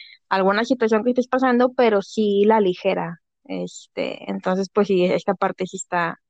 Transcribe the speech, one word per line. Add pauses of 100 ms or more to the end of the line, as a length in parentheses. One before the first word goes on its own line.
(360)
alguna
situación
que
estés
pasando,
pero
sí
la
ligera. (240)
Este,
entonces,
pues
sí,
esta
parte
sí
está